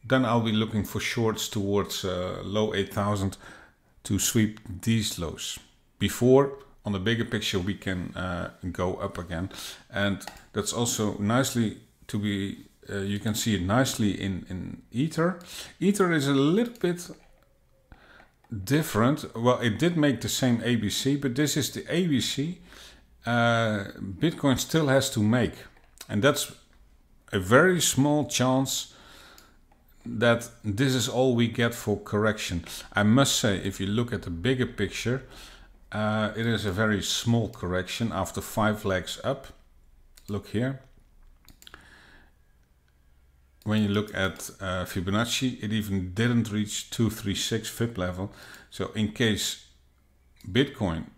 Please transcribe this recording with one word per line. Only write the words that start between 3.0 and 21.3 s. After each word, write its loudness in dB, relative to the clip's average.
to 0
sweep 2
these 2
lows. -6
Before, 4
on -2
the -2
bigger 0
picture, -2
we -2
can, -6
uh, -6
go -2
up -6
again. -6
And -2
that's -2
also -2
nicely 0
to -4
be, -4
uh, -6
you -2
can -2
see 0
it 0
nicely 2
in, -4
in -10
Ether. 0
Ether 2
is 2
a 2
little 2
bit -2
different. 2
Well, 4
it 0
did 2
make 2
the -4
same 2
A 2
B 0
C, 0
but -2